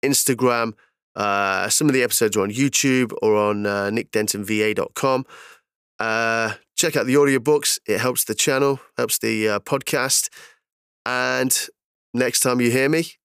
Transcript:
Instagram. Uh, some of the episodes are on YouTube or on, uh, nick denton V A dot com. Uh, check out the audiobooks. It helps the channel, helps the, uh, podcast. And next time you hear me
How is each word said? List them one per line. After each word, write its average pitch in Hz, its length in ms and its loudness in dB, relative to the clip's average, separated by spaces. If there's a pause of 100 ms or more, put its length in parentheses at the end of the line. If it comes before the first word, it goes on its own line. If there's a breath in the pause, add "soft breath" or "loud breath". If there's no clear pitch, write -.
Instagram. 123 680 0 (420 soft breath)
Uh, 101 540 0
some - 180 2
of 139 60 4
the 127 100 2
episodes 110 340 0
are 101 40 2
on 101 100 0
YouTube 127 720 0
or 107 140 4
on, 104 300 0
uh, 101 240 -2
nick 110 220 -4
denton 104 320 -2
V 107 180 -2
A 107 120 0
dot - 200 -4
com. 135 320 -2 (760 loud breath)
Uh, 113 540 -2 (240)
check 160 180 0
out 117 100 2
the 127 100 2
audiobooks. 143 720 2
It 101 140 -2
helps 123 240 0
the 110 120 -4
channel, 139 440 0 (180)
helps 120 200 -2
the, 110 320 0
uh, 104 100 0
podcast. 135 720 -2 (760 loud breath)
And 127 600 -2 (460)
next 120 280 0
time 123 200 2
you 120 100 4
hear 131 160 2
me 160 260 0 (120)